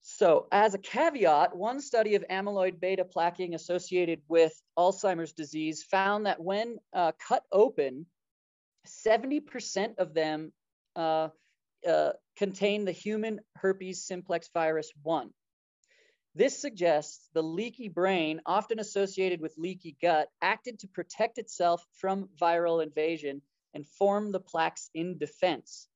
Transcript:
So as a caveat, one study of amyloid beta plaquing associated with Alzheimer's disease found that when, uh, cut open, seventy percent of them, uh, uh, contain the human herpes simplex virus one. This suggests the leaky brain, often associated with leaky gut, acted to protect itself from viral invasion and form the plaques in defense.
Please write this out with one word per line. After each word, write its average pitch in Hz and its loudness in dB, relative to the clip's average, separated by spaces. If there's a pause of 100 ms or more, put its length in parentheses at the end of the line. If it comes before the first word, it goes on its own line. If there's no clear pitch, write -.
So - 4
as 202 4
a 196 -4
caveat, 202 2
one 226 -4
study 220 0
of 202 0
amyloid 190 -2
beta 185 -2
plaquing 175 -2
associated 175 -2
with 165 6 (240)
Alzheimer's 175 0
disease 156 -6
found 202 0
that 190 -2
when, 208 -4 (140)
uh, 170 0 (160)
cut - 0
open, 156 2 (800)
seventy 254 0
percent 220 -6
of 156 -2
them, 156 -2 (420)
uh, 160 0 (580)
uh, 151 4 (220)
contain 202 0
the 185 -2
human 214 -6 (160)
herpes 190 -4
simplex 180 -6
virus 160 0 (140)
one. 147 -2 (1040)
This 254 2
suggests 175 0
the 160 0
leaky 214 -6
brain, 170 0
often 214 -2
associated 190 -2
with 160 -8
leaky 170 -10
gut, 160 2 (120)
acted 220 -2
to 196 -18
protect 214 -4
itself 175 0
from 190 -4 (120)
viral 170 2
invasion 151 -4 (320)
and 147 -12
form 202 0
the 185 -2
plaques 165 -2
in 170 -4
defense. - -4